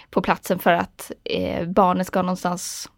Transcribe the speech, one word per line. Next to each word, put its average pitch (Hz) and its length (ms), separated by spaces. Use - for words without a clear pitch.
på - 120
platsen - 380
för 180 140
att, - 380
eh, 180 440
barnen 185 380
ska - 140
ha 180 40
någonstans 180 760